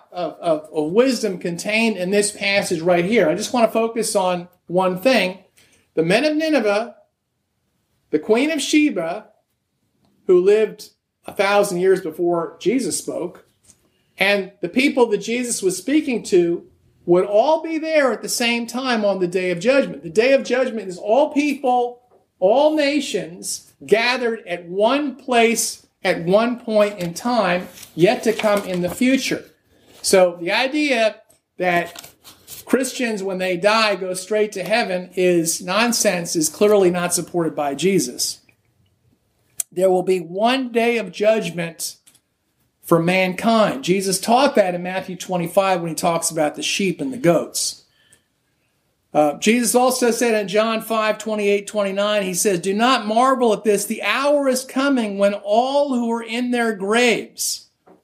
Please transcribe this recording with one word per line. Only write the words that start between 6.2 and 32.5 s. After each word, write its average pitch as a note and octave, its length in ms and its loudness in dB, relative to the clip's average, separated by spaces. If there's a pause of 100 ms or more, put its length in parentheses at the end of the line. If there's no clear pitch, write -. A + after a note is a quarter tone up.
of D4+ 140 0
Nineveh, A#3 600 0 (1120)
the D3+ 80 0
queen B3 320 2
of D#4 100 -4
Sheba, G#3 680 0 (1000)
who F3+ 120 6
lived G#3 520 2 (340)
a - 80 -12
thousand G3+ 460 2
years F#3 200 4
before E3+ 640 -2
Jesus G#3 360 0
spoke, C#3+ 480 -8 (720)
and G3 340 0 (100)
the F3 80 -6
people C4 380 2
that G#3 100 0
Jesus A#3+ 440 -6
was F3+ 140 0
speaking C#4+ 480 -2
to F3 440 2 (380)
would F3+ 200 4
all C4 360 2
be D#4+ 180 -6
there D4 340 2
at G#3 80 -8
the - 80 -8
same A#3 360 -2
time A#3+ 380 -4
on G3 160 0
the F3+ 80 0
day F3+ 220 -2
of E3+ 100 -4
judgment. A3+ 440 0
The E3 60 -12
day A3 220 0
of C4+ 120 4
judgment A3+ 440 -4
is F3+ 100 -10
all C4+ 360 0
people, B3 680 -2 (360)
all C#4 360 4
nations G3+ 1000 -4 (120)
gathered A#3 640 0
at F3 200 -8
one A#3+ 480 0
place A#3 680 0 (180)
at F3 200 0
one A3+ 360 2
point G#3 400 0
in E3+ 160 -6
time, F#3 520 0 (280)
yet G#3 280 2
to A3+ 80 0
come G#3 320 0
in F3+ 180 -4
the F3 120 -4
future. B3+ 500 0 (600)
So F3+ 360 4
the E3+ 120 -4
idea B3+ 640 0 (400)
that F3 520 -2 (540)